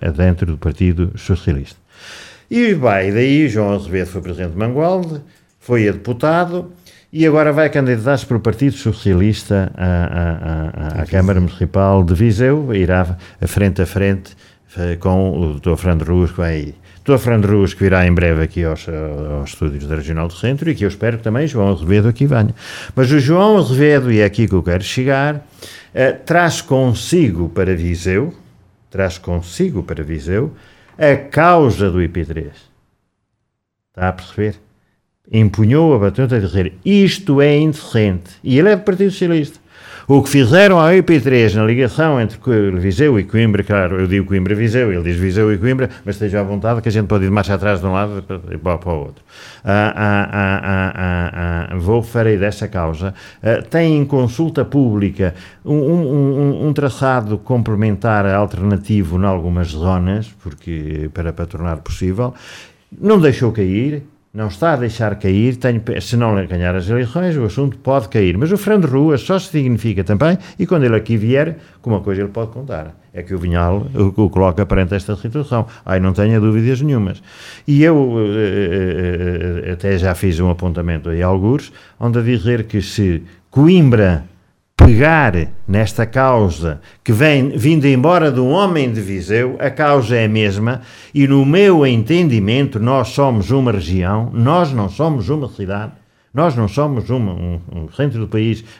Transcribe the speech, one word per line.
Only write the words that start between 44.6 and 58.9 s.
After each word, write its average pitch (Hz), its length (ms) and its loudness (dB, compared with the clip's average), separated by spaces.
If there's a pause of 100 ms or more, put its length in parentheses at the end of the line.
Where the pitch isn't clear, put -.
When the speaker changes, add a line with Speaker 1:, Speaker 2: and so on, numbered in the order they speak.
Speaker 1:
ele 87 120 -4
diz 85 120 -2
Viseu 95 360 2
e 101 60 -2
Coimbra, 127 300 -2 (160)
mas 101 120 -8
esteja 104 240 -2
à - 20 0
vontade 104 400 -4
que 123 60 -4
a 107 40 0
gente 104 140 0
pode 101 180 0
ir 95 40 0
de 95 40 0
marcha 101 220 0
atrás 98 260 -2
de 90 60 -4
um 92 60 -2
lado 101 260 -4
e 95 40 -10
para, 95 180 -12
para, 85 380 -6
para 87 140 -6
o 80 60 -4
outro. 71 260 -14 (400)
Ah, 104 300 0
ah, 101 380 0
ah, 98 320 0
ah, 95 320 -2
ah, 87 720 -4
ah, 92 80 -6
vou, 107 240 0
farei 113 340 0
dessa 101 300 -4
causa. 87 480 -4 (260)
Ah, 110 220 0
tem 160 340 0
em 143 80 2
consulta 143 600 -2
pública 104 720 0 (280)
um, - 80 -4
um, 151 400 0
um, 139 280 0
um, 139 280 0
um 151 40 0
traçado 127 640 -2
complementar 107 880 0
alternativo 98 920 0